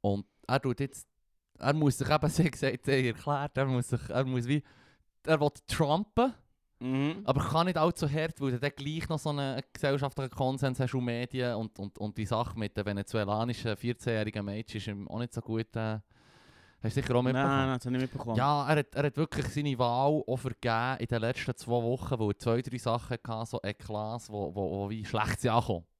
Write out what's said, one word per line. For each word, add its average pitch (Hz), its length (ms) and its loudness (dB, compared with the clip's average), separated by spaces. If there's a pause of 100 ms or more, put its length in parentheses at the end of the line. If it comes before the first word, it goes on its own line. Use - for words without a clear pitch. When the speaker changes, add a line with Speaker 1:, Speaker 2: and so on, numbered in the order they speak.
Speaker 1:
und 101 240 2 (220)
er 127 140 2
tut 127 180 -2
jetzt, - 280 -6 (520)
er 147 140 4
muss 151 260 4
sich 123 100 0
eben, 151 200 4
<laughs> - 0 -
sie - 160 4
hat 151 80 0
gesagt, 127 340 -2
er 135 180 4
erklärt, 143 500 -2
er 135 120 2
muss 123 220 0
sich, 120 200 -2
er 131 160 0
muss 123 220 -2
wie, 147 160 2 (640)
er 156 120 6
will 147 120 4 (160)
trumpen, 196 680 2 (520)
Speaker 2:
Mhm. 143 380 0
Speaker 1:
Aber 131 200 2
kann 165 220 2
nicht 175 120 0
allzu 160 300 2
hart, 156 320 -2
weil 135 120 0
du 123 80 -2
dann 143 160 -2
gleich 151 340 -6
noch 160 80 -2
so 151 140 -2
einen 139 280 -2 (140)
gesellschaftlichen 139 560 0
Konsens 131 500 0
hast 131 140 0
und 127 120 0
Medien 120 500 -2
und, 110 240 -6
und, 98 180 -8
und 104 180 -6
die 110 120 -2
Sache 117 320 0
mit 104 180 -4
den 101 80 -2
venezolanischen 107 880 -2
vierzehnjährigen 107 720 -2
Mädchen 104 320 -8
ist 98 100 -6
ihm 101 200 -8
auch - 100 -8
nicht 120 160 -6
so 117 80 -4
gut, 113 340 -4
äh, 110 240 -2 (840)
hast - 120 -2
du 139 60 2
sicher 123 140 2
auch 123 80 6
Speaker 2:
Nein, 127 100 4
Speaker 1:
mitbekommen? 139 240 2
Speaker 2:
nein, 135 220 2
das - 60 -10
hab 123 60 -2
ich 127 80 0
nicht - 20 0 (120)
mitbekommen. 117 240 -2
Speaker 1:
Ja, 143 320 2
er 156 80 6
hat, - 160 0
er 143 100 0
hat 139 140 0
wirklich 151 300 -2
seine 143 320 -2
Wahl 131 480 4
auch 127 100 0
vergeben 120 640 0
in 117 80 -2
den 117 140 2
letzten 123 340 -2
zwei 120 280 0
Wochen, 120 360 0
weil 107 100 2
er 101 80 0
zwei, 120 240 2
drei 127 160 -8
Sachen 117 400 -2 (100)
hatte, 113 220 -6
so - 140 -6
Eklas, 107 680 -6
wo, 98 240 -4
wo, 95 180 -2
wo 101 200 -2
wie 110 120 -6
schlecht 107 380 0
sie 123 80 4
ankommen. 110 360 2 (140)